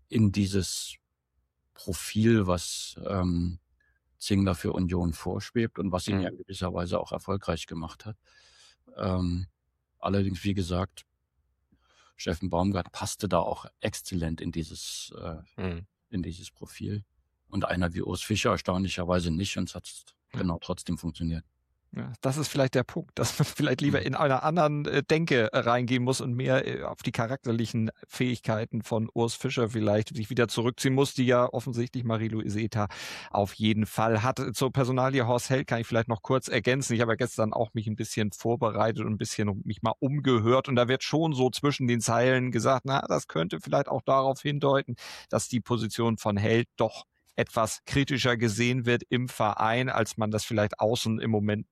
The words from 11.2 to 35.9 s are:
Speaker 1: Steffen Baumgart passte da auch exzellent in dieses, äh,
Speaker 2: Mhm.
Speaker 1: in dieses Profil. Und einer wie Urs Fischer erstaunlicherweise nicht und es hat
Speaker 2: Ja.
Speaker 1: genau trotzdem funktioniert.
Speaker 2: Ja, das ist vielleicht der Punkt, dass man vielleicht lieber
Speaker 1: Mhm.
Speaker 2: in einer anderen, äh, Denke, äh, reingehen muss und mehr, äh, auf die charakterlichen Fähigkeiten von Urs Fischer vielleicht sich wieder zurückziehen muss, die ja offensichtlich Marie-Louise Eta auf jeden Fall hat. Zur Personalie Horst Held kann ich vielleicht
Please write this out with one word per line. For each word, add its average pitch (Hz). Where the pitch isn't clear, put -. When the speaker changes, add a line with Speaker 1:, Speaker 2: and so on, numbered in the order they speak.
Speaker 1:
Steffen 92
Baumgart 92
passte -
da 87
auch -
exzellent 82
in 82
dieses, -
äh, 85
Speaker 2:
Mhm. 90
Speaker 1:
in 92
dieses 92
Profil. -
Und -
einer 90
wie 95
Urs -
Fischer 107
erstaunlicherweise 90
nicht 92
und 92
es -
hat -
Speaker 2:
Ja. 110
Speaker 1:
genau 85
trotzdem -
funktioniert. 82
Speaker 2:
Ja, 127
das 135
ist 147
vielleicht 135
der 123
Punkt, -
dass -
man 156
vielleicht -
lieber 143
Speaker 1:
Mhm. -
Speaker 2:
in 135
einer 135
anderen, 151
äh, 143
Denke, 156
äh, -
reingehen 123
muss 131
und 123
mehr, 131
äh, -
auf -
die 127
charakterlichen 117
Fähigkeiten 117
von 113
Urs 117
Fischer 123
vielleicht 107
sich 107
wieder 123
zurückziehen 127
muss, 135
die 127
ja 123
offensichtlich 123
Marie-Louise 110
Eta 107
auf 101
jeden 107
Fall 110
hat. 127
Zur 131
Personalie 131
Horst 123
Held 135
kann 117
ich 113
vielleicht 117